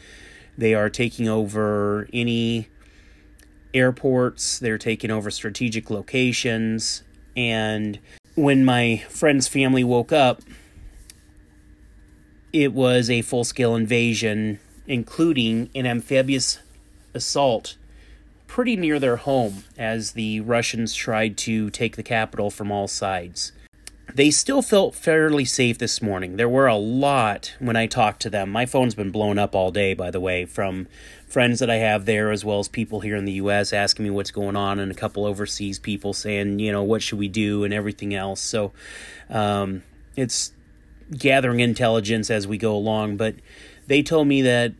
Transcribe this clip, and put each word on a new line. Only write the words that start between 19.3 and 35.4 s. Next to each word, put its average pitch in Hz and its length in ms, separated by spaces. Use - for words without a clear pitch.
as 113 360
the 110 260
Russians 117 560
tried 110 440
to 110 320
take 113 260
the 110 60
capital 110 460
from 101 220
all 101 160
sides. 90 640
They 143 160
still 269 300
felt 196 340
fairly 156 480
safe 123 340
this - 240
morning. 92 360
There 117 100
were 131 200
a 113 100
lot 120 840
when 120 160
I 113 120
talked 110 340
to 113 80
them. 98 200
My 117 160
phone's 127 300
been 98 160
blown 104 260
up 101 160
all 92 160
day, 95 240
by 90 180
the 90 100
way, 90 240
from 92 420
friends 120 320
that 123 100
I 113 60
have 107 300
there, 107 260
as 104 140
well 104 140
as 101 100
people 107 320
here 104 160
in 98 80
the 98 80
U 95 180
S 101 220
asking 101 320
me 104 40
what's 98 220
going 101 240
on, 101 240
and 98 100
a 95 60
couple 104 300
overseas 101 520